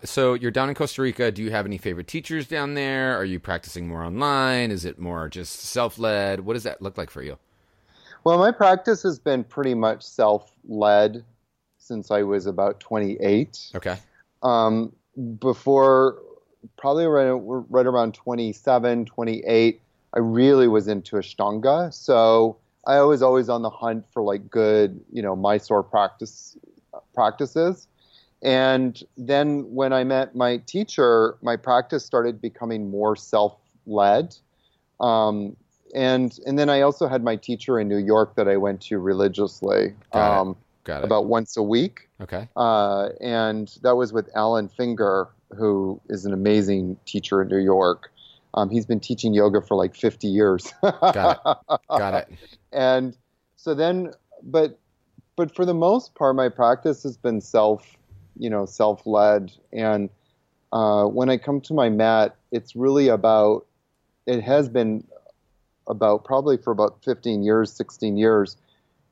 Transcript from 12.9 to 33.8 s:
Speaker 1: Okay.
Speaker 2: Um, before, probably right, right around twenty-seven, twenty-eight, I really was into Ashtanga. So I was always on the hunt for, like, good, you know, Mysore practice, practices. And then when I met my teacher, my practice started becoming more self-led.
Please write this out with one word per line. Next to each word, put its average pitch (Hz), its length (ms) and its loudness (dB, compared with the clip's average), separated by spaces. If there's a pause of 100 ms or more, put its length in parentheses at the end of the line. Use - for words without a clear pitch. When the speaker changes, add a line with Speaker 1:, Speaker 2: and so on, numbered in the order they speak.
Speaker 1:
Okay. 92 220 -8 (460)
Speaker 2:
Um, 113 500 0 (460)
before, 131 800 2 (600)
probably 151 280 -2
right, 139 240 2 (380)
right 123 180 2
around 120 280 0
twenty-seven, 120 880 -2
twenty-eight, 113 760 0 (340)
I - 40 0
really 123 500 4
was 107 200 2
into 104 280 -6
Ashtanga. 110 760 -2
So 113 640 4 (300)
I 139 160 4
was 143 200 4
always 127 280 4
on 120 120 -2
the 110 80 -4
hunt 113 420 -6
for, 117 100 -4
like, 101 280 -4
good, 107 480 2 (140)
you 120 80 -10
know, 98 160 -4
Mysore 101 460 0
practice, - 720 -4 (580)
practices. 143 720 -2 (560)
And 131 600 0 (160)
then 139 560 -2
when 135 180 -2
I 131 120 0
met 131 300 -2
my 123 240 0
teacher, 120 840 2
my 120 140 -2
practice 127 480 -2
started 120 360 -2
becoming 113 500 -8
more 104 260 0
self-led. 104 1160 0 (640)